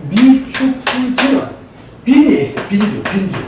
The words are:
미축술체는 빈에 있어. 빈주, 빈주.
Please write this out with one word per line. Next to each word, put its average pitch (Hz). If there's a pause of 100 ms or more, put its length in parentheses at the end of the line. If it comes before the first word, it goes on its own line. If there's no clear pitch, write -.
(100)
미축술체는 262 (640)
빈에 277
있어. -
빈주, 196
빈주. 180